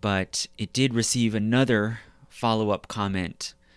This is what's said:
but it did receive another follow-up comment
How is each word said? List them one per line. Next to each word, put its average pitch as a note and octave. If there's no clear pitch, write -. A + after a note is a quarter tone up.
but G2
it -
did C3
receive A#2
another A2+
follow-up A2
comment F#2+